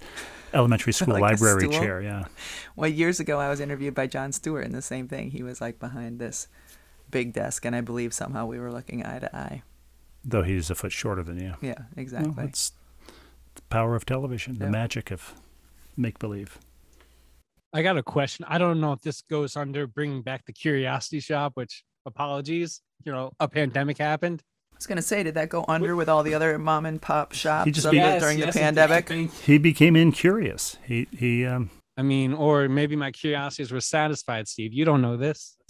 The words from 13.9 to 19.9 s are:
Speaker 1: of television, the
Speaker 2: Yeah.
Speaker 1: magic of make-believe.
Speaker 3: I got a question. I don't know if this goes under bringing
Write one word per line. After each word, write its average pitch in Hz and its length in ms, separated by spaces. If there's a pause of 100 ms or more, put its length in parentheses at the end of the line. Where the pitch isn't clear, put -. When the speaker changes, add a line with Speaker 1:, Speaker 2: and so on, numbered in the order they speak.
Speaker 1:
of 110 100
television, 127 540
the 101 60
Speaker 2:
Yeah. 98 40
Speaker 1:
magic 113 400
of - 240 (640)
make-believe. 104 640 (1120)
Speaker 3:
I 156 80
got 180 160
a 127 60
question. 143 440
I 165 120
don't 170 200
know 151 140
if 127 80
this - 220
goes 147 340
under 139 300
bringing 139 340